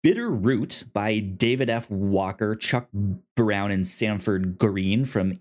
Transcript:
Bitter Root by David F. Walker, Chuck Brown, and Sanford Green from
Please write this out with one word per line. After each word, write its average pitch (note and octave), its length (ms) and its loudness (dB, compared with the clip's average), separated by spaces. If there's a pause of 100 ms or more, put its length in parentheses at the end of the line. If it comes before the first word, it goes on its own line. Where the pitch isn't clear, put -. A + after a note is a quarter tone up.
Bitter G#3 300 2
Root A2+ 640 0
by G#2+ 260 0
David A2+ 500 0
F. A#2 220 -4
Walker, G2 640 0
Chuck - 320 -2 (480)
Brown, G2+ 340 2
and F#2+ 160 0
Sanford F#2+ 720 0
Green G2+ 480 2
from F#2+ 360 0